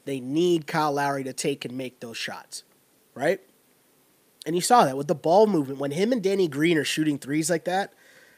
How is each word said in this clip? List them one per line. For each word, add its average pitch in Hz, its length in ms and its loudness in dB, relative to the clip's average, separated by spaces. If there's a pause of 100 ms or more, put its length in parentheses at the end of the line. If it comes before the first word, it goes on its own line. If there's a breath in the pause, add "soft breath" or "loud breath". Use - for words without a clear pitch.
They 139 140 -6
need 156 480 0
Kyle 156 240 0
Lowry 139 320 -2
to 127 100 -8
take 139 320 -4
and 123 100 -10
make 127 240 -10
those 117 180 -12
shots, - 460 -12 (520)
right? 160 260 0 (1040)
And 165 100 -2
you 180 60 0
saw 240 240 6
that 131 100 -2
with 143 120 -6
the 160 80 0
ball 202 320 6
movement. 139 320 0
When 143 120 -4
him 196 200 0
and 247 100 0
Danny 190 260 2
Green 156 300 2
are 139 60 2
shooting 151 340 0
threes 151 320 -4
like 165 160 -2
that, 190 280 -2 (440 soft breath)